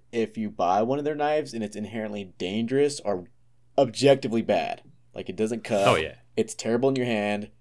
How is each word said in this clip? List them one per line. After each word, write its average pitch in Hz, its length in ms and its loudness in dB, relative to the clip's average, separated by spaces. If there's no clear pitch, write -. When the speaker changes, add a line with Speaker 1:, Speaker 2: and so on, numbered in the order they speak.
Speaker 1:
if 110 260 -2
you 107 140 -4
buy 95 320 2
one 127 160 0
of 143 60 -4
their 151 100 -2
knives 147 380 0
and 113 100 -4
it's 104 120 -6
inherently 104 640 -8
dangerous 117 640 0
or 95 240 -4
objectively 123 640 4
bad. 87 400 0
Like, 95 140 -10
it 90 60 -10
doesn't 110 280 -4
cut. 104 240 2
Speaker 2:
Oh, 117 80 6
yeah. 78 200 -2
Speaker 1:
It's - 200 -2
terrible 117 340 0
in 135 60 0
your 123 100 -2
hand. 104 440 -2